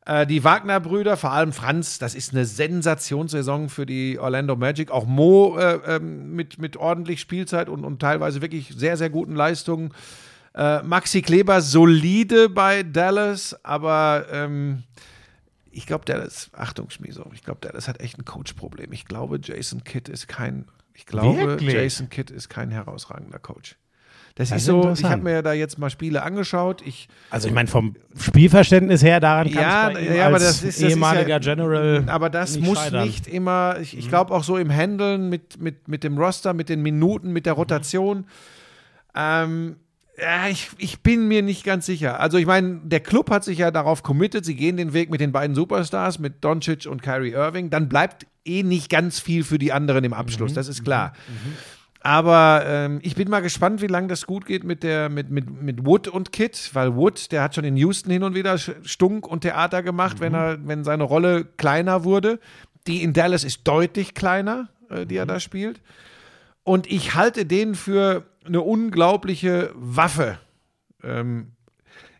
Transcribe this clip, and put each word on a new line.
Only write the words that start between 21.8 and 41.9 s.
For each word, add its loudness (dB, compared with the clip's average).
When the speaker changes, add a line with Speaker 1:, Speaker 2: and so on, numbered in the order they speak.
Speaker 1:
Kidd -10
ist -16
kein -8
herausragender -12
Coach. -20
Das -4
Speaker 2:
Das -2
Speaker 1:
ist 0
Speaker 2:
ist 0
Speaker 1:
so, 6
Speaker 2:
interessant. 2
Speaker 1:
ich 2
hab 0
mir 0
da 0
jetzt -4
mal -4
Spiele -4
angeschaut. -2
Ich -14
Speaker 2:
Also -4
ich 0
mein, 2
vom 0
Spielverständnis 8
her, 8
daran 4
kann 0
Speaker 1:
Ja, 2
Speaker 2:
ich -4
bei -6
ihm 2
Speaker 1:
ja, 6
aber 6
Speaker 2:
als 4
Speaker 1:
das 2
ist, -4
das 6
ist 6
Speaker 2:
ehemaliger 4
Speaker 1:
ja, 2
Speaker 2:
General 0
Speaker 1:
aber -2
das -4
Speaker 2:
nicht 0
Speaker 1:
muss 2
Speaker 2:
scheitern. -2
Speaker 1:
nicht -6
immer, -2
ich, -12
ich -10
Speaker 2:
Mhm. -8
Speaker 1:
glaub 2
auch 0
so -2
im 0
Handeln 0
mit, -8
mit, -10
mit -8
dem -4
Roster, 0
mit -6
den -2
Minuten, 0
mit -4
der 0
Speaker 2:
Mhm. -4
Speaker 1:
Rotation. -2
Ähm, -2
ja, -2
ich, -6
ich -8
bin 4
mir 4
nicht -4
ganz -2
sicher. -2